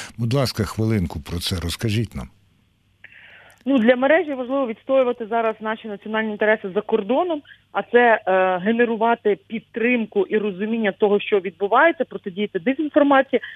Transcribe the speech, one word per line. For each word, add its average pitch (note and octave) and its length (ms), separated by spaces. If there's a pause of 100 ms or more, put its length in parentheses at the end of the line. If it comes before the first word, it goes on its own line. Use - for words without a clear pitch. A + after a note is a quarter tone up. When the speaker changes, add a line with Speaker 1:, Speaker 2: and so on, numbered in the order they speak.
(180)
Speaker 1:
Будь A#2 160
ласка, C3 300
хвилинку G#2 560
про E2+ 200
це F#2 240
розкажіть G#2 520
нам. C#2 120 (1400)
Speaker 2:
Ну, C4+ 140
для A#3 160
мережі D4 380
важливо B3+ 340
відстоювати A#3+ 580
зараз A3 340
наші A3 280
національні G#3+ 440
інтереси G#3 420
за G#3 80
кордоном, C4 600 (300)
а G3 120
це, A#3 440
е, F#3 300
генерувати A3+ 800 (100)
підтримку A3 800
і G#3+ 120
розуміння G#3 540
того, G3+ 280
що G3+ 200
відбувається, A3 680
протидіяти G3 540
дезінформації, C4+ 840 (140)